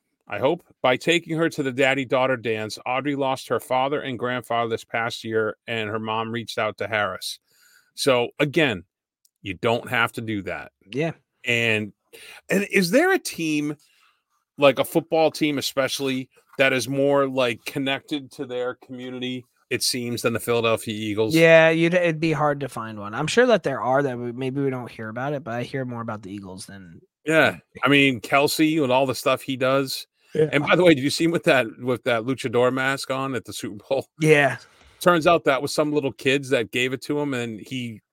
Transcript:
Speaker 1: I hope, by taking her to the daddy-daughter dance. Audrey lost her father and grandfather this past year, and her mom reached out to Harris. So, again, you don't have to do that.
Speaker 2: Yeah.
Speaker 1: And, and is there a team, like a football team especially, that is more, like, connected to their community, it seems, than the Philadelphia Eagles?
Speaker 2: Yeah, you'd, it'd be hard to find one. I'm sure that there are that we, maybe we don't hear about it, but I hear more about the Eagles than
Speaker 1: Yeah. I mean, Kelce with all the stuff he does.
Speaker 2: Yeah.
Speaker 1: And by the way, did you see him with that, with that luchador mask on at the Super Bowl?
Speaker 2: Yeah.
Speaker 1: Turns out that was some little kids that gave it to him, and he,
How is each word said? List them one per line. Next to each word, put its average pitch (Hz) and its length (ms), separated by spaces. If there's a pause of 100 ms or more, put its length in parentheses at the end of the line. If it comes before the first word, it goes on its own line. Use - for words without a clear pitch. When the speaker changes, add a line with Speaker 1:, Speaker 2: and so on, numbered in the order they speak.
(280)
Speaker 1:
I 104 120
hope, 151 240 (180)
by 127 160
taking 160 400
her 165 120
to 143 140
the 135 80
daddy-daughter 131 680
dance. 110 480
Audrey 131 300
lost 135 320
her 117 140
father 131 400
and 127 180
grandfather 120 500
this 113 140
past 117 400
year, 110 320 (120)
and 113 220
her 110 100
mom 110 320
reached 113 260
out 107 220
to 101 80
Harris. 101 520 (560)
So, 123 340 (100)
again, 139 440 (580)
you 98 120
don't 117 360
have 117 240
to 123 80
do 110 200
that. 82 300 (200)
Speaker 2:
Yeah. 151 200 (340)
Speaker 1:
And, 113 480 (560)
and 196 220
is 185 200
there 349 220
a 370 60
team, 151 580 (800)
like 139 220
a 139 60
football 160 460
team 147 260
especially, 131 720 (280)
that 135 160
is 123 160
more, 139 380
like, 127 380
connected 135 680
to 143 120
their 123 300
community, 127 720 (240)
it 117 140
seems, 120 400
than 120 100
the 110 60
Philadelphia 113 540
Eagles? 110 420
Speaker 2:
Yeah, 165 340
you'd, 165 240
it'd 170 260
be 160 140
hard 147 280
to 131 80
find 110 300
one. 101 140
I'm 143 140
sure 240 180
that 220 180
there 131 180
are 131 220
that 127 140
we, 120 160
maybe 131 280
we 139 80
don't 123 220
hear 110 180
about 127 240
it, 131 100
but 113 100
I 120 100
hear 131 220
more 120 160
about 113 220
the 95 80
Eagles 98 340
than 92 360 (240)
Speaker 1:
Yeah. 127 320 (260)
I 127 60
mean, 139 320
Kelce 156 600
with 127 100
all 135 140
the 127 100
stuff 131 260
he 135 160
does. 131 500 (260)
Speaker 2:
Yeah. 156 180
Speaker 1:
And 143 140
by 196 100
the 180 80
way, 170 100
did 131 100
you 143 60
see - 160
him 170 60
with 170 140
that, 131 220 (120)
with 123 240
that 117 200
luchador 123 500
mask 135 380
on 135 240
at 110 100
the 107 80
Super 104 360
Bowl? 135 180 (120)
Speaker 2:
Yeah. 147 380 (420)
Speaker 1:
Turns 175 280
out 170 180
that 135 160
was 139 120
some 151 200
little 139 180
kids 135 380
that 120 220
gave 127 220
it 127 100
to 147 160
him, 143 140
and 117 260
he, 120 420 (120)